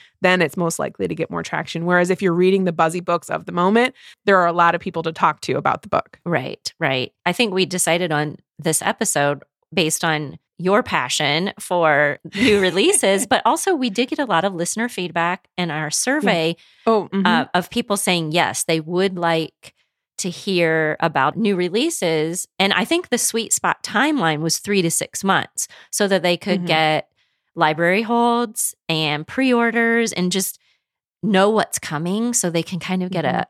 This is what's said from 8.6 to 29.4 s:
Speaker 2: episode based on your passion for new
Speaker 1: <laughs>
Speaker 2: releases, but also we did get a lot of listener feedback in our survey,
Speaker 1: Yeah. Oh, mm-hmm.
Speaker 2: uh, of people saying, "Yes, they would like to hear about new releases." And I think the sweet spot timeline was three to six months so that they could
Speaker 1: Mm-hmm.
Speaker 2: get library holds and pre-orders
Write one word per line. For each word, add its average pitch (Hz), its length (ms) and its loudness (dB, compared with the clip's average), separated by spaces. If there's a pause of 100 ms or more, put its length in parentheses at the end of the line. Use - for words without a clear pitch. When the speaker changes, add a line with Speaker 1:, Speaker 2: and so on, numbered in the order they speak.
Speaker 2:
episode 143 600 0 (280)
based 156 320 0
on 151 360 -2 (200)
your 196 220 2
passion 151 760 0
for 147 580 2 (160)
new 208 260 4
Speaker 1:
<laughs> 185 80 2
Speaker 2:
releases, 196 600 2
but 240 180 2
also 330 300 0
we 254 140 0
did 233 180 -2
get 311 100 -6
a 285 60 0
lot 175 200 0
of 196 100 0
listener 190 340 -4
feedback 175 580 -4 (100)
in 175 140 -2
our 151 180 -4
survey, 175 680 0 (280)
Speaker 1:
Yeah. 226 80 4
Oh, 190 200 0
mm-hmm. 190 120 0
Speaker 2:
uh, 165 200 2 (100)
of 180 160 -2
people 220 260 -4
saying, 170 360 -2
"Yes, 156 320 0
they 160 160 0
would 180 360 -2
like 165 560 -2 (440)
to 196 120 -6
hear 160 720 0
about 147 380 0
new 202 180 0
releases." 175 960 -2 (100)
And 196 140 2
I 196 120 2
think 349 240 -2
the 240 100 0
sweet - 340 -2
spot - 320 -2
timeline 214 560 0
was 160 180 0
three 202 240 0
to 165 80 0
six - 320 -6
months - 460 -2 (240)
so 202 160 0
that 185 160 2
they 175 120 2
could 202 220 -2
Speaker 1:
Mm-hmm. 175 80 -6
Speaker 2:
get 156 420 2 (460)
library 170 480 2
holds 233 720 0 (140)
and 156 400 -2
pre-orders 233 840 0